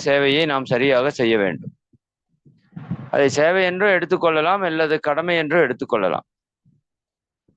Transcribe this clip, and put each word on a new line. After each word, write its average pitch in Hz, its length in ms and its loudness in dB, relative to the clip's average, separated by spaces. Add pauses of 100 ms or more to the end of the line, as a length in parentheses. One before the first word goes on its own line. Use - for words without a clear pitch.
சேவையை 143 420 2
நாம் 135 180 -2
சரியாக 131 460 2
செய்ய 113 280 2
வேண்டும். 95 340 -2 (1400)
அதை 139 180 2
சேவை 165 360 2
என்றும் 185 240 0
எடுத்துக்கொள்ளலாம், 170 760 0
அல்லது 160 360 0
கடமை 165 360 -2
என்றும் 151 240 2
எடுத்துக்கொள்ளலாம். 110 680 0 (1300)